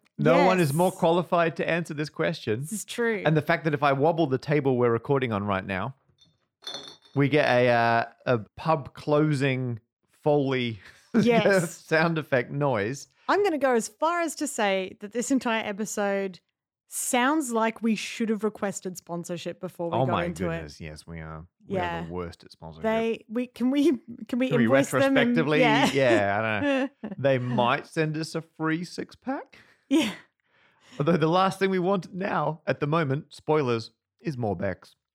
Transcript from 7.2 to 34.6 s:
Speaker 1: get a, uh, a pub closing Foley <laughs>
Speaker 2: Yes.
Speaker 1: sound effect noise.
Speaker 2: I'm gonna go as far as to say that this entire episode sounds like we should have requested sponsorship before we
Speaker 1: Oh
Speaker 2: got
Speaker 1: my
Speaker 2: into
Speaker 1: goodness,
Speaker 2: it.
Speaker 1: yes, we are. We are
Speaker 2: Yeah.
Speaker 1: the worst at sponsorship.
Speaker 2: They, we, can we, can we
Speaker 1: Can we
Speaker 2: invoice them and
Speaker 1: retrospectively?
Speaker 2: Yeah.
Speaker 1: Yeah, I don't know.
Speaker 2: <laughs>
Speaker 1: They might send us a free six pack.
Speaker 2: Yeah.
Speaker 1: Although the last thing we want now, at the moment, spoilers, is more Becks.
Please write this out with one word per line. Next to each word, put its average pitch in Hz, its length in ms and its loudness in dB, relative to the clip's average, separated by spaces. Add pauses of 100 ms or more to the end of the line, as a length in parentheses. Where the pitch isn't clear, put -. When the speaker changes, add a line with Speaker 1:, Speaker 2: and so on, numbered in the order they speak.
Speaker 1:
get 143 200 2
a, 123 200 4
uh, 120 360 4 (220)
a 123 120 2 (180)
pub 160 380 -4
closing 135 840 0 (420)
Foley 131 580 0 (180)
<laughs> - 220 0
Speaker 2:
Yes. 202 540 4
Speaker 1:
sound 160 440 2
effect 127 320 -2
noise. 139 580 -2 (200)
Speaker 2:
I'm 359 140 2
gonna 339 160 0
go 254 160 2
as 226 140 0
far 339 320 -2
as 320 160 -4
to 294 100 -6
say 190 540 -2
that 202 120 -14
this 240 180 -4
entire 226 340 0
episode 196 760 -4 (480)
sounds 262 640 0
like 226 300 -2
we 220 120 2
should - 340 -6
have 214 160 -2
requested 196 540 -6
sponsorship 170 600 -10
before 170 300 -8
we 113 60 -2
Speaker 1:
Oh 131 100 2
Speaker 2:
got - 60 0
Speaker 1:
my - 140 0
Speaker 2:
into 92 180 -6
Speaker 1:
goodness, 80 360 -8
Speaker 2:
it. 85 40 -14
Speaker 1:
yes, 78 220 -14
we 82 140 -12
are. 80 260 -12 (200)
We 196 100 -6
are - 20 -2
Speaker 2:
Yeah. 170 280 -6
Speaker 1:
the 85 60 -12
worst 87 320 -10
at - 80 -20
sponsorship. 80 300 -18
Speaker 2:
They, 226 460 -2
we, 240 180 -4
can 247 240 -2
we, 285 140 2 (440)
can 247 100 -2
we 262 100 0
Speaker 1:
Can 240 100 2
we 233 60 6
Speaker 2:
invoice 269 260 4
them 143 120 2
and 269 340 2
Speaker 1:
retrospectively? 254 240 2
Speaker 2:
Yeah. 247 320 4
Speaker 1:
Yeah, 107 460 4
I 110 220 0
don't - 20 -2 (400)
know. 214 120 -10
Speaker 2:
<laughs> - 40 -20
Speaker 1:
They 135 200 2
might 123 480 0
send 156 320 -2
us 160 160 -8
a 160 80 -6
free 160 420 -4
six - 320 -12
pack. 294 420 -10 (300)
Speaker 2:
Yeah. 269 220 2 (880)
Speaker 1:
Although 160 200 2
the 156 100 2
last 185 300 2
thing 190 120 0
we 190 80 0
want 180 340 -2
now, 170 540 -4
at - 140 -2
the 151 60 -2
moment, 151 440 0
spoilers, 127 600 0 (300)
is 143 180 -6
more 104 180 -2
Becks. 92 400 -8 (180)